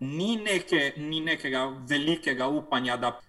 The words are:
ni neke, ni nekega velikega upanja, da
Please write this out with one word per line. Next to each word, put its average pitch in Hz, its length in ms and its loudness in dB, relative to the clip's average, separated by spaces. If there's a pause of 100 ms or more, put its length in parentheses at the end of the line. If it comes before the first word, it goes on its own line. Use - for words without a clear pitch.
ni 165 360 0
neke, 175 600 2
ni 156 240 -4
nekega 147 440 0 (240)
velikega 143 600 2
upanja, 127 480 0
da 120 180 0 (140)